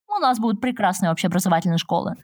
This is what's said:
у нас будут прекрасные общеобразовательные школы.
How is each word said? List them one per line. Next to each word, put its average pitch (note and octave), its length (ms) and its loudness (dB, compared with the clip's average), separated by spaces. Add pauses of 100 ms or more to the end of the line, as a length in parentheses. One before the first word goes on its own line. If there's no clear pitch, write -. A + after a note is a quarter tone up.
у G#4 100 -2
нас B3+ 200 2
будут A3 220 0
прекрасные G3 500 0
общеобразовательные E3+ 680 0
школы. - 440 -4